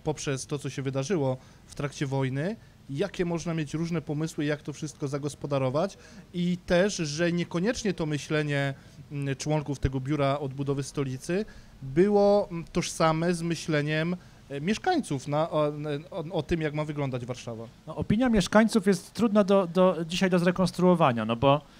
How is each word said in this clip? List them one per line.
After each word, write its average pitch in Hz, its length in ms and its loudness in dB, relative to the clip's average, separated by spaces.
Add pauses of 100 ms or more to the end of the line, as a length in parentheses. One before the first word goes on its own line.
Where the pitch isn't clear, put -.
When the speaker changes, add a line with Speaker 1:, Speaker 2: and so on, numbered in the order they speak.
Speaker 1:
poprzez 147 440 -4
to, 143 120 -6
co 139 100 -8
się 139 120 -8
wydarzyło 135 560 -2 (280)
w - 100 -20
trakcie 143 300 -6
wojny, 135 500 -2 (340)
jakie 170 360 -4
można 170 280 -4
mieć 156 200 -4
różne 165 280 -4
pomysły, 156 440 -4
jak 147 160 -2
to 147 120 -10
wszystko 147 340 -8
zagospodarować 143 920 -4 (360)
i 175 320 -2
też, 185 300 2
że 165 360 -2
niekoniecznie 175 640 -2
to 175 120 -4
myślenie, 147 680 -2 (380)
mm, 139 240 -4
członków 147 440 -2
tego 135 200 -2
Biura 139 400 0
Odbudowy 139 440 -4
Stolicy 139 640 -4 (360)
było, 202 680 4
mm, 170 200 -8
tożsame 165 640 0
z 165 80 -4
myśleniem, 160 760 -2 (340)
e, 139 120 -8
mieszkańców 214 680 -2
na, 151 220 0
o, 151 220 2 (400)
o, 170 200 -8
o 165 120 -2
tym, 170 180 -2
jak 151 120 -2
ma 151 120 -2
wyglądać 139 400 -4
Warszawa. 113 400 -10 (220)
Speaker 2:
No, 156 80 -10
opinia 214 340 2
mieszkańców 214 580 4
jest 190 260 0
trudna 208 300 4
do, 196 240 4
do, 180 380 4
dzisiaj 180 240 0
do 180 100 4
zrekonstruowania, 175 840 4
no 117 100 0
bo, 139 260 4 (180)